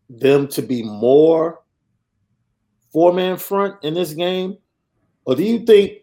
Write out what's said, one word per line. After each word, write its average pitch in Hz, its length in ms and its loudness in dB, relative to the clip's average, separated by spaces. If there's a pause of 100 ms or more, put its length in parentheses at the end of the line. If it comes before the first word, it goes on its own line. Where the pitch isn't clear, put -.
them 135 400 0
to 139 140 -8
be 120 220 -6
more 151 800 2 (1300)
four-man 180 460 0
front 196 440 -6
in 156 120 -6
this 170 180 -6
game? 185 460 -6 (680)
Or 127 100 -2
do 147 80 -2
you 220 220 -2
think, 202 380 4